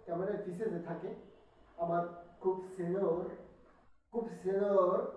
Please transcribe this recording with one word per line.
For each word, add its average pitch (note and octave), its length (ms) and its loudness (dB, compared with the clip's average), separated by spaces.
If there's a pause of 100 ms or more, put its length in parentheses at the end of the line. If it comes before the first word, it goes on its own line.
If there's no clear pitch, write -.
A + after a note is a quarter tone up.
ক্যামেরার F#3 400 -2
পিছে F#3 240 -4
যে E3+ 100 -2
থাকে E3+ 300 -6 (680)
আমার E3+ 260 2 (380)
খুব F#3 140 4 (220)
সিনিয়র, F3 520 0 (840)
খুব A3+ 180 -2
সিনিয়র F#3+ 720 4 (180)